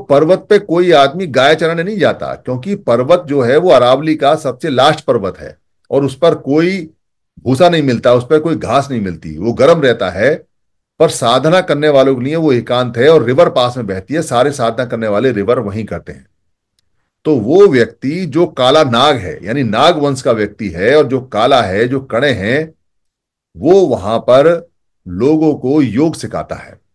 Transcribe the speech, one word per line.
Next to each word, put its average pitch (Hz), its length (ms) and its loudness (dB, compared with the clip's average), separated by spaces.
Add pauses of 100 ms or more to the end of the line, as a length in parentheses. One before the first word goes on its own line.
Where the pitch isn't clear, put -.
पर्वत 156 460 2
पे 208 100 4
कोई 180 340 0
आदमी 156 340 2
गाय 143 280 2
चराने 165 280 -4
नहीं 208 160 -6
जाता, 85 360 -2
क्योंकि 127 420 -8
पर्वत 131 500 0
जो 139 140 0
है 123 160 2
वो 180 140 2
अरावली 139 440 4
का 143 220 0
सबसे 147 320 -6
लास्ट 139 360 0
पर्वत 98 340 -2
है 69 180 -18 (340)
और 139 140 0
उस 135 120 -6
पर 165 200 2
कोई 160 520 -2 (500)
भूसा 135 300 2
नहीं 165 140 0
मिलता, 123 300 0
उस 123 100 2
पर 156 160 0
कोई 160 160 -2
घास 139 360 -4
नहीं 117 100 -6
मिलती, 80 360 -10
वो 110 160 -2
गर्म 156 280 4
रहता 117 300 0
है। 113 240 0 (640)
पर 160 100 4
साधना 135 520 0
करने 151 280 0
वालों 135 260 4
के 120 80 -6
लिए 147 120 -4
वो 160 180 0
एकांत 120 440 -2
है 123 120 2
और 156 140 6
रिवर 131 260 2
पास 123 280 -2
में 120 100 -8
बहती 95 260 -8
है, 165 80 -2
सारे 135 300 0
साधना 123 340 -4
करने 117 220 -6
वाले 107 240 0
रिवर 104 280 -2
वहीं 104 260 -8
करते 85 260 -12
हैं। 67 140 -20 (1000)
तो 156 100 2
वो 139 320 4
व्यक्ति 139 600 -2
जो 156 200 0
काला 139 380 2
नाग 135 300 2
है, 92 300 -10
यानी 127 180 -4
नाग 127 340 2
वंश 139 240 -4
का 131 100 0
व्यक्ति 107 380 -4
है, 107 280 0
और 147 100 2
जो 123 160 -4
काला 127 380 0
है, 104 260 -2
जो 131 140 -4
कणे 131 300 -4
हैं, 123 420 -4 (840)
वो 160 320 2
वहां 110 340 -4
पर 135 260 4 (580)
लोगों 143 500 0
को 131 260 -2
योग 139 340 0
सिखाता - 400 -10
है। - 240 -20 (160)